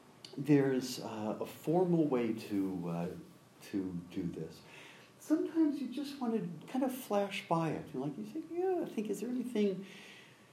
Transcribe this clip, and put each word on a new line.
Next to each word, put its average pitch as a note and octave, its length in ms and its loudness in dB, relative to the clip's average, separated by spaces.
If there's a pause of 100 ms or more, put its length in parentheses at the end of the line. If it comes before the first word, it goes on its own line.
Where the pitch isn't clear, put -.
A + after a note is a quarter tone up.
(380)
there's, C3+ 600 4
uh, A2 400 -4
a A2+ 60 -4
formal E3+ 600 4
way A#2+ 280 2 (160)
to, F#2 440 0
uh, E2+ 120 0 (680)
to F#2 260 -2 (160)
do F2 220 -2
this. D#2+ 200 -8 (640)
Sometimes D#4+ 600 2
you A#3+ 60 -4
just - 340 -6
want A3+ 120 0
to F3 380 -4
kind C4 120 0
of C4 100 0
flash G3+ 560 -2
by E3 200 2
it. - 140 -4 (100)
You're C3 100 -2
like, D3+ 140 -2
you G#3+ 80 -6
think, D#4+ 280 -8
"Yeah, F4+ 280 2
I - 40 -2
think, G#3+ 240 -2
is G3 120 -2
there A#3 80 -4
anything G#3 560 0 (680)